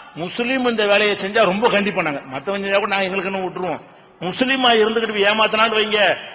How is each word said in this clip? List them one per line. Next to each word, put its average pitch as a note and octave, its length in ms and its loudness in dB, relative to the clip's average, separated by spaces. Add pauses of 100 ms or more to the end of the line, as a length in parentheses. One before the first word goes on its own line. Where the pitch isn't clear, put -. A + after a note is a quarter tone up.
(160)
முஸ்லீம் A#3+ 500 -4
இந்த A3 200 0
வேலையை G3+ 300 4
செஞ்சா G3+ 300 0
ரொம்ப G3+ 220 2
கண்டிப்பாங்க. F3+ 540 -2 (100)
மத்தவன் G3 320 -6
செஞ்சா G3 120 0
கூட G3+ 120 0
நான் G3 140 0
எங்களுக்கு F#3+ 300 -4
என்ன G3 80 -4
விட்டுருவோம். F3 420 -6 (380)
முஸ்லீமா B3+ 540 0
இருந்துகிட்டு A3 360 2
போய் G#3 140 0
ஏமாத்தினான்னு G#3+ 500 2
வைங்க G#3+ 440 2 (180)